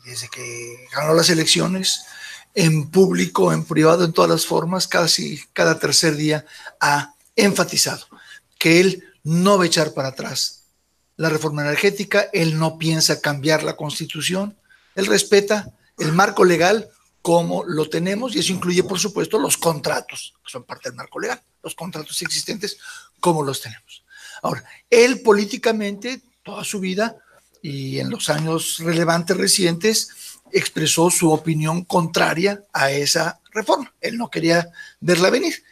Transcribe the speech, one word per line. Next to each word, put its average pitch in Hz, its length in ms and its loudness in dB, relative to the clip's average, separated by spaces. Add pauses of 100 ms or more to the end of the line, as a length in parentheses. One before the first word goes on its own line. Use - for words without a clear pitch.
desde 120 240 -12
que 120 640 -14
ganó 151 220 2
las 165 160 2
elecciones, 175 720 0 (480)
en 156 380 2
público, 180 600 2
en 160 140 -2
privado, 160 380 4
en 165 100 0
todas 175 160 4
las 165 160 0
formas, 170 420 -2
casi 156 520 0 (140)
cada 165 260 2
tercer 151 360 2
día 151 300 -2 (340)
ha 143 360 0 (200)
enfatizado - 680 0 (540)
que 165 200 6
él 185 240 2 (200)
no 180 340 4
va 185 60 4
a 170 40 4
echar 156 280 0
para 135 140 -4
atrás - 560 -8 (500)
la 160 140 0
reforma 151 340 -2
energética, 202 680 0
él 160 280 0
no 160 180 -2
piensa 160 440 0
cambiar 151 420 0
la 151 120 -4
Constitución, 156 800 -6 (380)
él 196 140 -2
respeta 202 640 2 (260)
el 156 140 -2
marco 202 340 4
legal 180 440 4 (340)
como 170 420 0
lo 156 240 -4
tenemos, 202 460 -2
y - 40 -2
eso 180 140 0
incluye, 175 300 0
por 185 160 -4
supuesto, 185 400 -2
los - 180 -2
contratos, - 840 -4
que - 80 -20
son 123 120 -14
parte - 260 -14
del 120 60 -12
marco 127 240 -14
legal, - 220 -6 (220)
los 160 120 -10
contratos 165 460 -10
existentes - 560 -6 (420)
como 160 240 0
los 135 180 -4
tenemos. - 420 -18 (380)
Ahora, - 220 -6 (260)
él 240 320 6
políticamente, 214 1000 0 (220)
toda 202 200 -14
su - 160 -8
vida, 190 380 -4 (440)
y 135 380 -8
en 131 100 -4
los - 200 -4
años 160 500 -2
relevantes 165 560 0
recientes, 190 760 0 (420)
expresó 165 600 0
su 170 180 2
opinión 156 540 0
contraria 175 880 0
a 139 180 0
esa 147 520 -2 (100)
reforma. 233 480 -2
Él 233 180 -6
no 233 140 -6
quería 165 400 0 (300)
verla 175 280 4
venir, 285 320 0 (100)